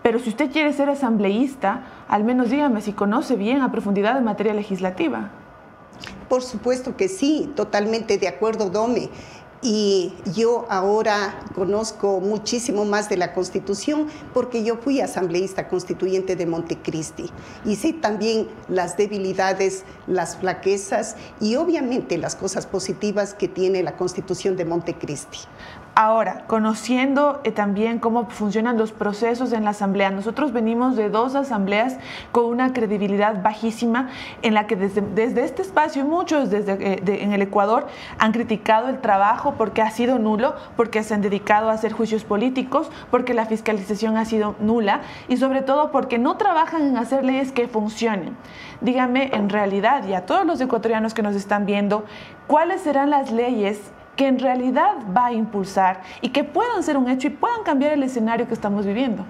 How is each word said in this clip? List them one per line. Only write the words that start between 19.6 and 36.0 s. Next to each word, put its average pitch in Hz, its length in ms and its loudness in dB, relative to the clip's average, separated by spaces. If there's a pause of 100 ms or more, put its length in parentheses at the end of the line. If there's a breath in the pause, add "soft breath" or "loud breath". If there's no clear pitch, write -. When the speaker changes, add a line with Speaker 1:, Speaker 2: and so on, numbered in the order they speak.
Speaker 2:
las 180 320 -4
flaquezas 190 760 -2 (240 loud breath)
y 220 160 0
obviamente 262 640 0
las 147 160 -6
cosas - 320 -6
positivas 196 680 -2
que - 140 -4
tiene 185 340 2
la 151 120 -2
Constitución 185 640 -2
de 175 80 -2
Montecristi. 165 760 -6 (600 loud breath)
Speaker 1:
Ahora, 220 460 2
conociendo, 254 1000 2
eh, 226 80 0
también 214 460 0
cómo 226 320 0
funcionan 220 480 0
los 220 140 2
procesos 226 600 0
en 220 120 0
la 208 80 2
Asamblea, 196 400 0
nosotros 220 420 -2
venimos 233 420 2
de 208 140 0
dos 233 240 2
asambleas 233 640 0 (340 loud breath)
con 240 140 4
una 240 260 2
credibilidad 202 680 2
bajísima 226 680 0 (340 loud breath)
en 220 100 4
la 214 140 2
que 220 80 2
desde, 196 260 0
desde 214 420 0
este 330 200 -4
espacio, 302 420 0